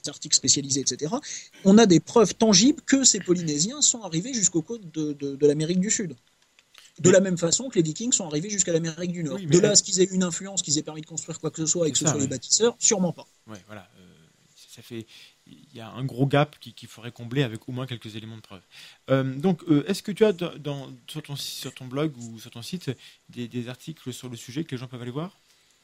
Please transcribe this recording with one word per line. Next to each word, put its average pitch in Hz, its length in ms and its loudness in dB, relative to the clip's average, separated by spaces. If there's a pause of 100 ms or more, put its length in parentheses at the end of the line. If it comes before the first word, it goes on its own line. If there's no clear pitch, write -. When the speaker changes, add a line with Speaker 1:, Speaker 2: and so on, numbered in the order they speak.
Speaker 1:
articles - 280 -2
spécialisés, 135 440 0
et 123 60 -6
cetera. 156 340 -4 (440)
On 196 140 10
a 233 80 10
des 165 140 8
preuves - 340 4
tangibles 220 520 4
que 269 180 2
ces 208 160 4
Polynésiens 175 640 0
sont 233 200 2
arrivés 190 320 -6
jusqu'aux 170 280 0
côtes 214 300 -14
de, 151 200 -4
de, 139 240 -8
de 147 100 4
l'Amérique 156 340 2
du 208 100 -2
Sud. 170 240 -2 (840)
De 156 100 4
Speaker 2:
Mais 185 60 10
Speaker 1:
la 185 60 8
même 190 180 0
façon 175 320 -2
que - 60 -8
les 175 60 6
Vikings 220 300 -4
sont 185 140 0
arrivés 156 240 -6
jusqu'à 190 220 -2
l'Amérique 165 400 -2
du 175 120 -8
Nord. 143 120 -6
Speaker 2:
Oui, 196 100 -10
Speaker 1:
De - 20 -4
Speaker 2:
mais 170 120 6
Speaker 1:
là 208 100 4
à 202 40 0
ce - 80 0
qu'ils 190 180 -2
aient 185 120 4
une 185 100 0
influence, 190 380 -4
qu'ils - 160 -2
aient - 60 -2
permis 156 180 -12
de 156 60 -14
construire 160 340 -12
quoi 156 100 -6
que - 80 -12
ce 160 80 -4
soit 165 220 0
et 139 40 -2
que - 40 -6
Speaker 2:
C'est - 80 0
Speaker 1:
ce 160 40 2
Speaker 2:
ça, 147 40 4
Speaker 1:
soit 143 80 -4
les 135 60 0
Speaker 2:
ouais. 139 40 -8
Speaker 1:
bâtisseurs, 220 480 0
sûrement 185 340 4
pas. - 140 -18 (200)
Speaker 2:
Ouais, 110 100 -16 (120)
voilà, 98 200 -16 (100)
euh, 92 40 -20 (680)
ça - 140 -20
fait, 113 240 -12 (400)
il - 100 -20 (180)
y 117 60 -16
a 113 80 -14
un 107 160 -8
gros 135 220 2
gap 143 340 2
qui, 113 140 -20
qu'il - 140 -20
faudrait 113 220 -16
combler 120 320 -4
avec 113 260 -6
au 131 40 -10
moins 127 140 -6
quelques 113 300 -12
éléments 113 200 -14
de 107 60 -20
preuve. 95 180 -20 (480)
Euh, 135 160 2
donc, 139 460 -2
euh, 147 180 6
est-ce 196 140 -4
que 208 100 -6
tu 214 140 4
as 208 80 4
dans, 170 240 -6
dans, 143 300 -8 (180)
sur 151 160 -12
ton, 143 140 -10
sur - 360 -10
ton 131 140 -16
blog 143 320 -4
ou 113 200 -14
sur 113 120 -18
ton 117 100 -14
site 175 300 -8 (400)
des, 120 180 -10
des 120 220 -8
articles 127 420 -14
sur 127 160 -14
le 120 80 -12
sujet 127 280 -10
que - 80 -12
les 131 60 -6
gens 127 80 -12
peuvent 123 140 -16
aller 123 100 -10
voir ? 156 280 -10 (460)